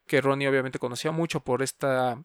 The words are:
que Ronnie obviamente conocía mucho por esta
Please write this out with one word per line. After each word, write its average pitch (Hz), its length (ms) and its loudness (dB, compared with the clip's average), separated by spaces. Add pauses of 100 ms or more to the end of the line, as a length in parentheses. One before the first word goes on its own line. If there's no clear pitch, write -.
que 135 160 2
Ronnie 139 260 2
obviamente 131 300 0
conocía 123 340 -4
mucho 160 280 -2
por 127 240 0
esta 131 600 0